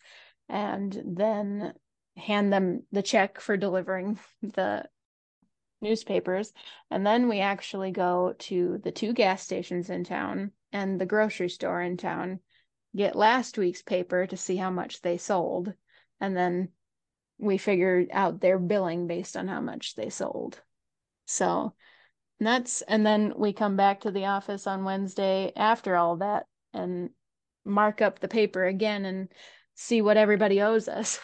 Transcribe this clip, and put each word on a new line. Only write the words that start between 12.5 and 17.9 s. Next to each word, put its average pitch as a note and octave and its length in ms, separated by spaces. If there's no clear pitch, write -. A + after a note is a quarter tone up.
get G3+ 220
last A#3 420
week's F3+ 240
paper F3+ 460
to F#3+ 80
see F#3 220
how F#3 140
much - 300
they F3 160
sold. F3+ 560
And G3 160
then F3+ 340
we G3 200
figure F#3 540